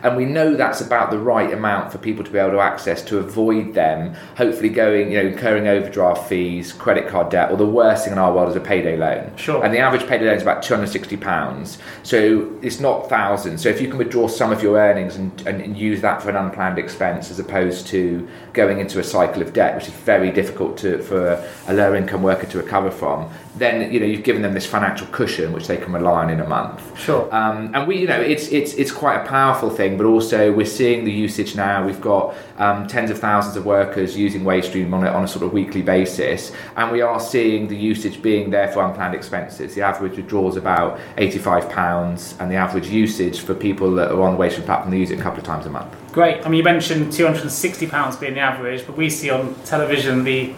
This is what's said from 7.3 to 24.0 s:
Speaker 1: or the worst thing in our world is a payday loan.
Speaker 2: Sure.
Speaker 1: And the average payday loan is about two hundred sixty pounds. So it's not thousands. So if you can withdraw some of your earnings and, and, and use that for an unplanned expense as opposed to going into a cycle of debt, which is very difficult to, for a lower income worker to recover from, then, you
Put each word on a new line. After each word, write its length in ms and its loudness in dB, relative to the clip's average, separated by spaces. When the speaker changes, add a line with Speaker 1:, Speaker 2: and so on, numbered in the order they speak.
Speaker 1:
or 60 0
the 80 4
worst 380 4
thing 100 -4
in 60 0
our 140 4
world 160 4
is 60 -2
a 40 -2
payday 380 0
loan. 380 -2
Speaker 2:
Sure. 280 -2
Speaker 1:
And 100 2
the 60 2
average 280 2
payday 180 0
loan 100 4
is 80 -4
about 180 0
two 140 0
hundred 120 0
sixty 300 -6
pounds. 640 -4
So 580 4
it's 180 -6
not 300 0
thousands. 540 0
So 60 4
if 120 0
you 60 -2
can 100 -6
withdraw 300 2
some 240 0
of 100 0
your 160 4
earnings 380 4
and, 160 -4
and, 140 -4
and 140 -8
use 260 -2
that 200 0
for 80 -4
an 60 -2
unplanned 420 -2
expense 540 -4
as 80 -10
opposed 480 -2
to 400 -2
going 260 4
into 200 -4
a 40 -2
cycle 380 2
of 120 -4
debt, 220 4
which 120 -8
is 60 -14
very 380 2
difficult 460 -2
to, 240 0
for 420 0
a 60 0
lower 220 4
income 260 -2
worker 240 2
to 120 -6
recover 340 0
from, 380 -4
then, 340 0
you 100 2